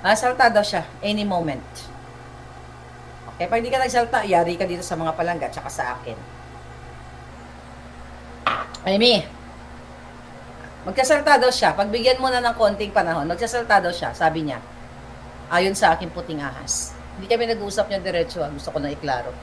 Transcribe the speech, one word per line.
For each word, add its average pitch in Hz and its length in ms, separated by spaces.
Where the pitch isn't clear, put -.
Ah, 202 160
salta 247 320
daw 208 160
siya, 170 240
any 208 240
moment. 165 340
Okay, 175 160
pag 226 80
di 240 80
ka 262 80
nagsalta, 240 480
yari 175 320
ka 196 80
dito 175 160
sa 175 160
mga 160 160
palangga, 165 400
tsaka 139 160
sa 127 240
akin. 117 240
Amy, 208 400
magsasalta 285 480
daw 247 160
siya. 170 240
Pagbigyan 226 400
mo 262 160
na 247 80
ng 233 160
konting 202 400
panahon, 165 320
magsasalta 233 480
daw 180 160
siya, 139 240
sabi 160 320
niya. 127 80
Ayon 196 240
sa 175 160
aking 170 240
puting 165 240
ahas. 131 560
Hindi 196 80
kami 233 240
nag-uusap 202 400
niya 196 80
diretso, 175 400
ah. 151 80
Gusto 143 240
ko 156 80
na 143 80
iklaro. 127 540